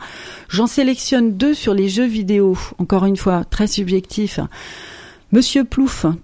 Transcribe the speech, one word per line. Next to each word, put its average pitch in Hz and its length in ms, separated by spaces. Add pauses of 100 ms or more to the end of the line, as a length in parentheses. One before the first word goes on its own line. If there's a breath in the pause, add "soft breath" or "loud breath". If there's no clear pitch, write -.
(480 loud breath)
J'en 202 180
sélectionne 247 720
deux 277 160
sur 214 220
les 196 120
jeux 214 200
vidéo, 202 500 (220)
encore 185 260
une 196 120
fois, 180 280
très - 220
subjectif. 190 720 (920 loud breath)
Monsieur 254 320
Plouf, 254 440 (160)